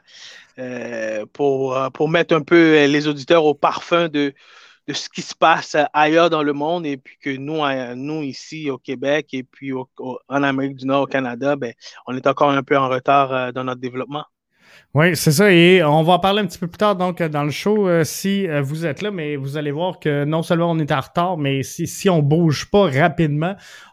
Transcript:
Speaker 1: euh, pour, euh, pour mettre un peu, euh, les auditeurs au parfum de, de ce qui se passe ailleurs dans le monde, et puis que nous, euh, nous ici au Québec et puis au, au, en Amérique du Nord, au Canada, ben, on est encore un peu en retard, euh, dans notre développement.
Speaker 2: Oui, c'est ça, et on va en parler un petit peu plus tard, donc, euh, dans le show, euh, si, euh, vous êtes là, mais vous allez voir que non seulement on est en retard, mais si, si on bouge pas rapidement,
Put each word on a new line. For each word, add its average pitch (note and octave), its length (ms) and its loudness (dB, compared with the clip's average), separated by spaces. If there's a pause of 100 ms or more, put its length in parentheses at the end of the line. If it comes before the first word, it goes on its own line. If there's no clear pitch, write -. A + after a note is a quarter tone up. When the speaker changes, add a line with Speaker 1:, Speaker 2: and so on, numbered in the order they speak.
(600)
Speaker 1:
euh, A#2 720 -8
pour, C3+ 460 -2
euh, C3+ 120 -2
pour D3+ 200 -2
mettre E3 260 2
un D#3+ 60 2
peu, D#3+ 380 6
euh, D3 80 6
les D3 200 2
auditeurs D3+ 380 2
au D3 80 4
parfum E3+ 560 0
de, C#3+ 240 -2 (520)
de D3+ 60 -8
ce - 160 -8
qui - 140 -12
se - 120 -12
passe E3 440 2 (160)
ailleurs D#3 360 4
dans D#3 140 0
le D3 80 0
monde, D#3+ 340 -4
et C#3+ 120 -4
puis - 260 -20
que C#3+ 60 -6
nous, C#3+ 340 -6
euh, C3 320 -4
nous D3 260 -6
ici D3 480 -10
au C3 80 -4
Québec C#3 540 -4
et C3 120 -8
puis C3+ 280 -14
au, C3 160 -8 (100)
au, B2+ 300 -10
en C#3 160 -2
Amérique C#3 320 -2
du B2+ 100 -12
Nord, C#3 180 0
au - 20 -6
Canada, C3 500 -4
ben, B2+ 160 -8 (340)
on B2 120 -8
est C3 100 -2
encore C#3+ 220 2
un C#3 140 0
peu C#3 140 0
en C3+ 120 0
retard, C3+ 420 2
euh, B2+ 220 -4
dans B2+ 100 -6
notre B2+ 160 -8
développement. C3 460 -10 (680)
Speaker 2:
Oui, E3 220 4
c'est D#3+ 160 2
ça, F#3+ 180 4
et F3+ 360 8
on D3+ 180 4
va E3+ 100 4
en F3 60 4
parler G3 220 0
un G#3 40 -2
petit E3 120 -8
peu F3+ 100 -8
plus F3 120 -10
tard, G#3 180 2
donc, F3+ 240 -2
euh, D#3+ 80 -2
dans D3 160 -2
le D3+ 40 -2
show, G3+ 380 0
euh, E3+ 160 2
si, G3 420 -4
euh, D3+ 160 -2
vous D#3 240 -6
êtes C#3+ 160 -6
là, G#3 80 -6
mais D3+ 280 -6
vous C3+ 180 -8
allez D3+ 160 -4
voir E3 300 -6
que D3 240 -2
non D#3+ 180 -2
seulement E3+ 280 0
on D#3+ 80 0
est D3 120 -2
en C#3 80 0
retard, F3 380 -2
mais C#3 260 -2
si, E3 240 -8
si - 220 -2
on E3+ 120 4
bouge D3+ 480 2
pas G3+ 200 4
rapidement, D#3+ 640 0 (380)